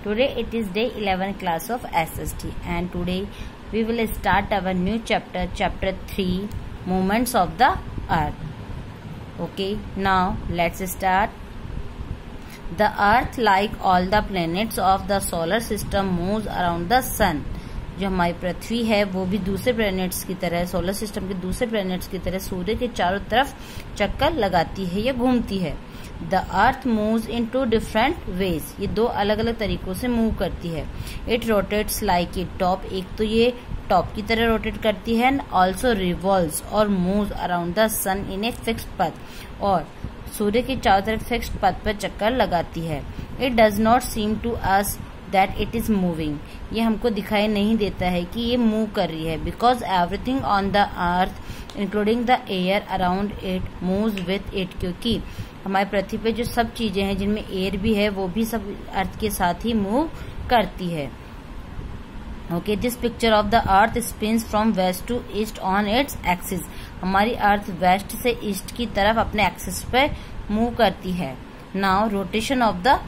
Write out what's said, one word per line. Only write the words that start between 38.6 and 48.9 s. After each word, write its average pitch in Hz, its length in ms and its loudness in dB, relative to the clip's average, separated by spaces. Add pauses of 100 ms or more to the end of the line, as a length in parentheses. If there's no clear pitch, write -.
fixed - 360 -4
path, 165 160 0 (440)
और 185 260 2 (500)
सूर्य 208 240 2
के - 140 -2
चारों 196 260 6
तरफ 220 220 -2
फिक्स्ड 226 300 -2
पथ 185 200 2 (120)
पर 214 100 0
चक्कर 202 360 0
लगाती 180 500 0
है। 160 220 -4 (380)
It 185 120 2
does 214 260 6
not 226 240 6
seem 214 420 -2
to 233 100 -2
us 196 420 2 (380)
that 196 220 4
it 220 180 -2
is 226 140 0
moving, 165 480 2 (360)
ये 220 80 0
हमको 226 280 2
दिखाई 208 380 2
नहीं 214 300 4
देता 185 280 0
है 180 180 2
कि 226 180 -4
ये 233 160 2
मूव 220 280 4
कर 214 240 0